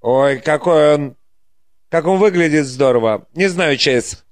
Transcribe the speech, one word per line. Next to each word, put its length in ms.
Ой, 400
какой 540
он, 220
как 180
он 120
выглядит 480
здорово. 680
Не 140
знаю, 280
Чес. 560